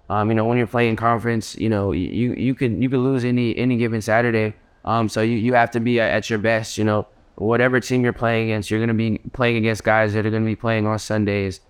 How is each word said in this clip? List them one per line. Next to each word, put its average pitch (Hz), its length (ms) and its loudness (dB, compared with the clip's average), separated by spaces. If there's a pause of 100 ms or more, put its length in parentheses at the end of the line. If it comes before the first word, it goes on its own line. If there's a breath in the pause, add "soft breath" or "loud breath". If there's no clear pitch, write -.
um, 104 200 0
you 113 60 2
know, 110 80 2
when 120 140 2
you're 120 100 0
playing 117 280 0
conference, 113 600 -2
you 113 140 -2
know, 101 200 0
y-, 78 60 0
you, 107 380 -2
you 123 220 -2
can, 113 260 -2
you 131 80 0
can 127 140 0
lose 131 200 0
any, 123 320 0
any 123 220 0
given 113 240 -2
Saturday. 110 520 2 (300)
Um, 113 240 0
so 110 140 -2
you, 117 160 0
you 120 160 0
have 117 180 4
to 120 80 -2
be 117 220 2
at, 101 100 2
at 104 180 -2
your 110 100 0
best, 110 400 -2
you 107 40 0
know, 107 240 0 (280)
whatever 120 440 0
team 127 240 0
you're 123 80 2
playing 113 380 -2
against, 107 200 -4
you're 110 120 0
gonna 117 120 0
be 110 260 0 (120)
playing 120 240 0
against 110 300 -2
guys 110 280 4
that 107 120 0
are 110 40 0
gonna 110 160 0
be 110 100 -2
playing 110 300 -2
on 107 140 -2
Sundays, 101 720 -2